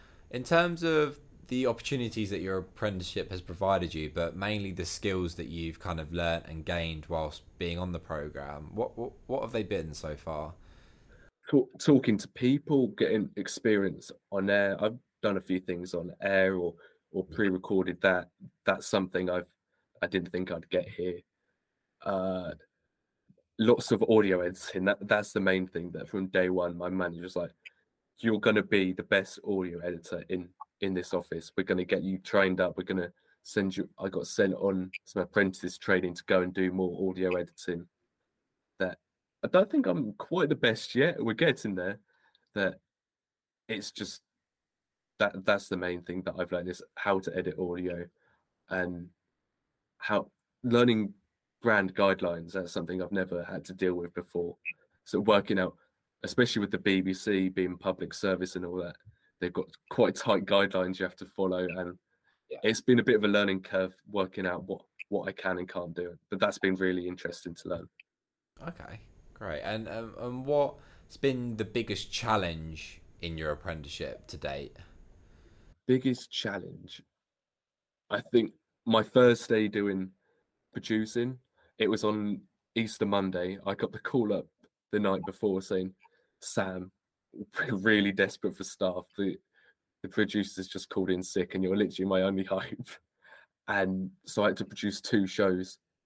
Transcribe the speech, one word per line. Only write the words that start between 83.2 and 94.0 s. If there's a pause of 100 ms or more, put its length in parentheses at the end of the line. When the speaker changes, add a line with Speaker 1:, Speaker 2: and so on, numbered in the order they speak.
Speaker 2:
I
got
the
call
up (460)
the
night
before
saying, (480)
"Sam, (420)
we're
really
desperate
for
staff. (120)
The, (640)
the
producer's
just
called
in
sick
and
you're
literally
my
only
<laughs>
hope." (800)
And (140)